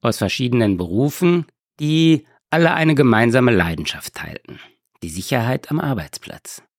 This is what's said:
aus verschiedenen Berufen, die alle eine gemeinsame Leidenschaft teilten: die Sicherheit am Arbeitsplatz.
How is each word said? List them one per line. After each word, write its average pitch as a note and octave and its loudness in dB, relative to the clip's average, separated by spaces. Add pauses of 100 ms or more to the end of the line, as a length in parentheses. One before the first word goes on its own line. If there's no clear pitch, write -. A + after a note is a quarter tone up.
aus A#2 -2
verschiedenen A2+ 0
Berufen, C#3+ -2 (340)
die D#3 2 (260)
alle E3 2
eine D#3+ 2
gemeinsame A#2+ 4
Leidenschaft E2 -2
teilten: - -16 (420)
die F2 -10
Sicherheit A#2 -4
am D3+ -2
Arbeitsplatz. - -8 (180)